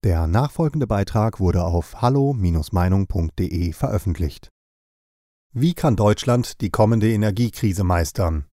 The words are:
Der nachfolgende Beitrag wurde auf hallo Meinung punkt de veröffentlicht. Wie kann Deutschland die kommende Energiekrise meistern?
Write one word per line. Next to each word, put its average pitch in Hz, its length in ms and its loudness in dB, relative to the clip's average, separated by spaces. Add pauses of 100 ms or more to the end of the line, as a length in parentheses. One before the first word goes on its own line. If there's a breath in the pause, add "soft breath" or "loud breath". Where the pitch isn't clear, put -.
Der 82 240 2
nachfolgende 139 600 -2
Beitrag 107 540 -2
wurde 87 220 2
auf 85 380 -4
hallo 139 320 2
Meinung 92 760 0
punkt 82 320 -4
de 85 360 -2
veröffentlicht. 90 720 -4 (1040)
Wie 151 220 0
kann 135 200 2
Deutschland 107 680 0
die 107 80 -2
kommende 110 420 2
Energiekrise 104 720 0
meistern? 82 640 0 (120)